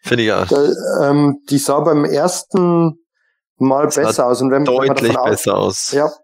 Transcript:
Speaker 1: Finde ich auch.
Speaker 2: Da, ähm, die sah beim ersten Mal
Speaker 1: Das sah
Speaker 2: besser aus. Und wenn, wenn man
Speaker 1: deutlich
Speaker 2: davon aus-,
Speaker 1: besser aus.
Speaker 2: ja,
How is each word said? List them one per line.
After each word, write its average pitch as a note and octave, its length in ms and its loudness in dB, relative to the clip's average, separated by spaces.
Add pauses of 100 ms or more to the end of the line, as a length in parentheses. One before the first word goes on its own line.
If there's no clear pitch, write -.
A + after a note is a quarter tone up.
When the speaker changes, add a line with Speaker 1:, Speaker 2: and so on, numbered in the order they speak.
Speaker 1:
Finde A#2+ 200 0
ich G#2+ 80 2
auch. F#2+ 160 0
Speaker 2:
Da, C#3+ 640 0
ähm, C#3+ 300 2 (100)
die C#3+ 80 0
sah C#3 220 0
beim D3+ 260 0
ersten E3+ 920 0 (580)
Mal C3+ 280 2
Speaker 1:
Das D3 100 -4
sah C#3 80 0
Speaker 2:
besser A#2 240 0
aus. B2 140 0
Und C3 100 0
wenn, C#3+ 160 2
wenn B2+ 80 2
man C3+ 120 0
Speaker 1:
deutlich B2+ 260 0
Speaker 2:
davon A#2+ 180 0
aus-, G2+ 120 -2
Speaker 1:
besser G2 140 0
aus. G2 340 -4
Speaker 2:
ja, D3 180 0 (140)